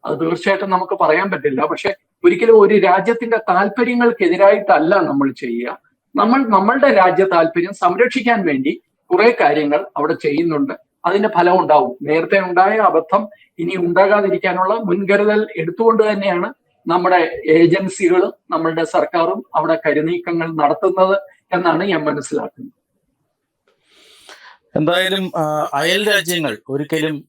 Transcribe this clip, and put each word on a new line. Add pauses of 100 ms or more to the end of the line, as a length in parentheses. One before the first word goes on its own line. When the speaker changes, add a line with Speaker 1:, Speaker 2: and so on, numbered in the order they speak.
Speaker 1:
അത്
തീർച്ചയായിട്ടും
നമുക്ക്
പറയാൻ
പറ്റില്ല.
പക്ഷെ (280)
ഒരിക്കലും
ഒരു
രാജ്യത്തിന്റെ
താല്പര്യങ്ങൾക്കെതിരായിട്ടല്ല
നമ്മൾ
ചെയ്യുക. (380)
നമ്മൾ
നമ്മളുടെ
രാജ്യ
താല്പര്യം
സംരക്ഷിക്കാൻ
വേണ്ടി (300)
കുറെ
കാര്യങ്ങൾ (100)
അവിടെ
ചെയ്യുന്നുണ്ട്. (320)
അതിന്റെ
ഫലം
ഉണ്ടാവും.
നേരത്തെ
ഉണ്ടായ
അബദ്ധം (300)
ഇനി
ഉണ്ടാകാതിരിക്കാനുള്ള
മുൻകരുതൽ (100)
എടുത്തുകൊണ്ട്
തന്നെയാണ് (340)
നമ്മുടെ
ഏജൻസികളും (180)
നമ്മളുടെ
സർക്കാരും (100)
അവിടെ
കരുനീക്കങ്ങൾ
നടത്തുന്നത് (340)
എന്നാണ്
ഞാൻ
മനസ്സിലാക്കുന്നത്. (1900)
Speaker 2:
എന്തായാലും,
ആ,
അയൽ
രാജ്യങ്ങൾ (100)
ഒരിക്കലും